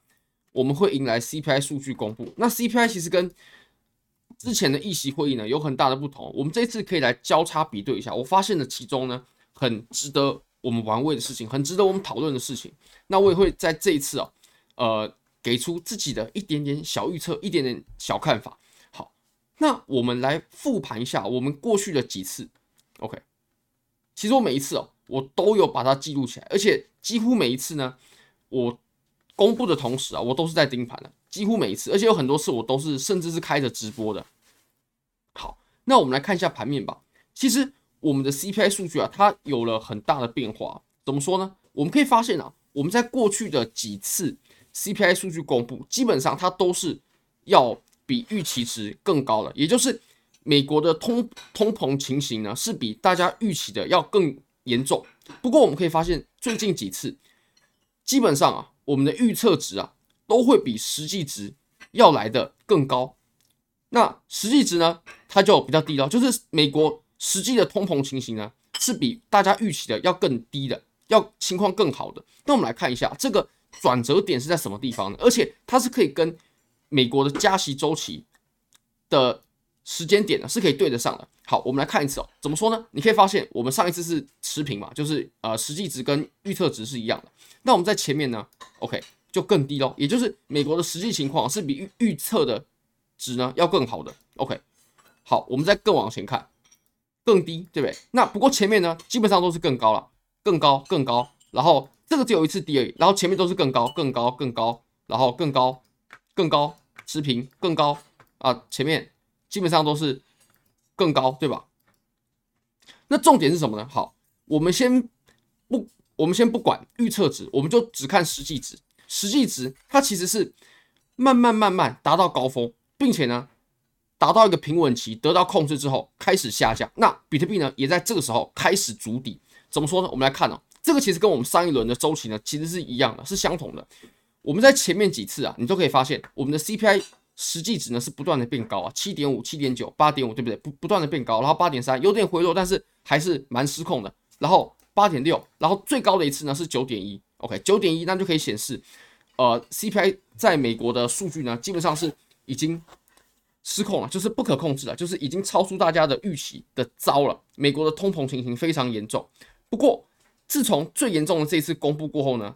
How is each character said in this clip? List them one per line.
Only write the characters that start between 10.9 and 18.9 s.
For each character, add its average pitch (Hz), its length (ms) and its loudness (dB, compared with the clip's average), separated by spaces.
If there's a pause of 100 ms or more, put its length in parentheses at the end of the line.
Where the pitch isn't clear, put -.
味 156 120 0
的 117 60 -4
事 123 120 -8
情， 117 160 -10
很 139 160 -4
值 160 100 -6
得 196 80 2
我 190 100 4
们 190 100 -4
讨 - 140 -10
论 143 180 -4
的 123 40 -6
事 123 160 -8
情。 - 160 -14 (360)
那 190 120 2
我 196 120 6
也 165 60 4
会 185 160 4
在 170 200 -2
这 170 200 0
一 147 60 0
次 139 220 -4
啊， - 100 -6 (440)
呃， 110 420 -2 (260)
给 120 140 0
出 170 240 -6
自 220 160 -10
己 147 160 -6
的 113 220 -6
一 214 80 -6
点 147 200 -4
点 147 220 -6
小 135 260 -4
预 170 80 -8
测， 156 220 -6
一 196 80 -8
点 156 160 0
点 117 180 -6 (140)
小 - 220 -6
看 127 200 0
法。 - 200 -16 (320)